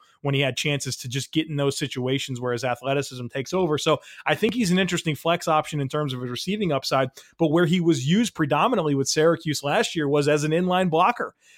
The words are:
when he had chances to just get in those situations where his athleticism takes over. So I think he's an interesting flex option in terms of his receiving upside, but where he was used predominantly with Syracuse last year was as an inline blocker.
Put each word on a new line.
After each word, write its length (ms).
when 140
he 60
had 140
chances 420
to 100
just 240
get 160
in 100
those 200
situations 640
where 140
his 100
athleticism 640
takes 260
over. 240
So 220
I 100
think 180
he's 180
an 80
interesting 360
flex 320
option 320
in 100
terms 240
of 80
his 80
receiving 420
upside, 380
but 100
where 180
he 160
was 260
used 280
predominantly 600
with 120
Syracuse 560
last 320
year 120
was 200
as 160
an 80
inline 400
blocker. 440